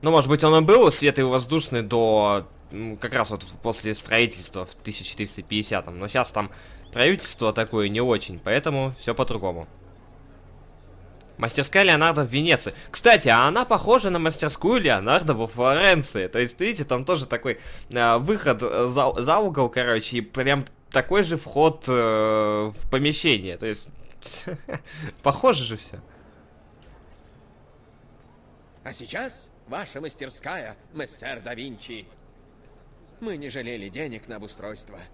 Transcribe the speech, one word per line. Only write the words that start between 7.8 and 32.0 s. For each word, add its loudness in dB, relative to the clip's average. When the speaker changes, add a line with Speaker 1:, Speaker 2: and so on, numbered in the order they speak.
Speaker 1:
не -2
очень, -2
поэтому -2
все -4
по-другому. -4
Мастерская 2
Леонардо 4
в -6
Венеции. 0
Кстати, 6
а 6
она 2
похожа 2
на 0
мастерскую 0
Леонардо 2
во -4
Флоренции. 2
То -2
есть, -2
видите, -2
там -2
тоже 0
такой, -6
а, 4
выход, 0
э, 0
за, 0
за 2
угол, 0
короче, -2
и -2
прям -2
такой 2
же -2
вход, 0
э, 0
в -4
помещение. 0
То -8
есть, -8
<laughs> -10
похоже 2
же -8
все. -16
Speaker 2:
А -14
сейчас -12
ваша -12
мастерская, -12
мессер -12
да -12
Винчи. -14